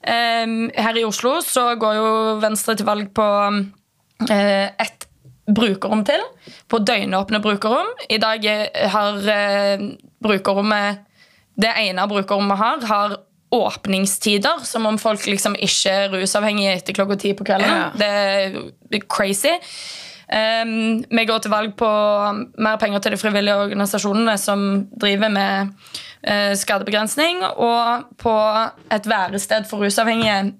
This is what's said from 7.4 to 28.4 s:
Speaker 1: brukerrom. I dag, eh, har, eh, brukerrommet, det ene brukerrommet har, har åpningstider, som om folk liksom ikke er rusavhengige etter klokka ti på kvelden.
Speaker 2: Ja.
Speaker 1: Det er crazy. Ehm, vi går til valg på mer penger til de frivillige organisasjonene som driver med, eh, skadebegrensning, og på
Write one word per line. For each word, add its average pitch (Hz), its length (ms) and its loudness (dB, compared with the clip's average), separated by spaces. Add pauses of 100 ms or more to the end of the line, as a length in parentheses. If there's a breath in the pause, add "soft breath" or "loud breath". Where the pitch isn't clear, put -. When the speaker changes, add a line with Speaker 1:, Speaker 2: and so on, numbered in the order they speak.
Speaker 1:
brukerrom. 214 460 0 (240)
I 220 80 0
dag, 220 260 0
eh, 214 440 0
har, 208 260 0 (140)
eh, 202 500 2 (440)
brukerrommet, 202 760 0 (600 soft breath)
det 220 180 2
ene 190 300 0
brukerrommet 202 500 0
har, 240 240 0
har 208 360 0 (360)
åpningstider, 202 1120 0
som 226 220 -2
om 214 120 0
folk 214 280 0
liksom 202 300 -2
ikke - 340 0
er 196 200 2
rusavhengige 196 680 0
etter 185 160 -8
klokka 196 260 0
ti 202 140 -2
på 196 120 -6
kvelden. 196 260 2
Speaker 2:
Ja. 185 260 0
Speaker 1:
Det 208 120 2 (840)
er 214 160 -2
crazy. 202 440 0 (800 loud breath)
Ehm, 226 760 0
vi 226 160 2
går 220 140 2
til 220 120 -4
valg 214 260 0
på 233 100 2 (720)
mer 220 180 2
penger 208 240 0
til 208 120 0
de 208 40 -2
frivillige 208 380 2
organisasjonene 202 840 0
som 202 500 0 (100)
driver 202 320 2
med, 196 380 0 (560 loud breath)
eh, 202 320 0
skadebegrensning, 214 880 0
og 233 600 0 (140)
på 226 160 0 (560)